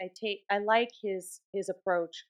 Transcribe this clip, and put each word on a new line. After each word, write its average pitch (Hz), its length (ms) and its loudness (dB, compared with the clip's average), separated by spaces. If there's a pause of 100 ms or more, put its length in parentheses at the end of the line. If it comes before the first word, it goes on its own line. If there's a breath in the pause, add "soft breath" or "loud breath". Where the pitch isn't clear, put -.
I 185 140 -8
take, 208 340 -4
I 202 100 2
like 220 320 4 (120)
his, 190 380 -4 (120)
his 196 160 -2
approach 180 600 -2